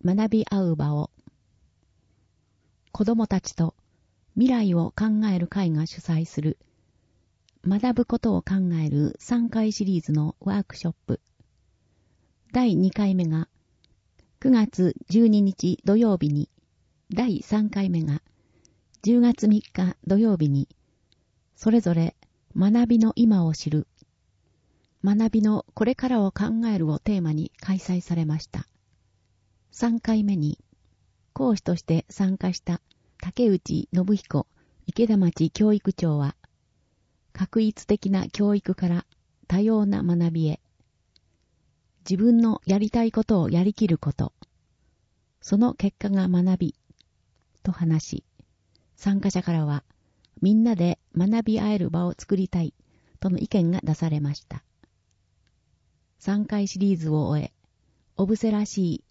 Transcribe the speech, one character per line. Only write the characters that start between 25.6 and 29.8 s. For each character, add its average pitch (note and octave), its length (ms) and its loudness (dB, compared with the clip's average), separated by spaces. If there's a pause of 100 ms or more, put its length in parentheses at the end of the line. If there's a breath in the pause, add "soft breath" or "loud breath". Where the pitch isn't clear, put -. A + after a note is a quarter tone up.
こ - 100 -2
れ B3+ 120 0
か - 100 -4
ら B3 160 0
を G3 80 0
考 A3+ 420 -4
え G3+ 60 -2
る E3 140 0
を D3 80 -4
テ G#3 160 -2
ー F3+ 60 -2
マ D#3+ 100 -2
に D3+ 260 -4
開 F#3+ 200 -4
催 F3+ 220 -4
さ F3 140 -6
れ E3 100 -2
ま D3+ 140 -2
し - 80 -12
た。 - 220 -12 (1040)
三 A#3 260 -2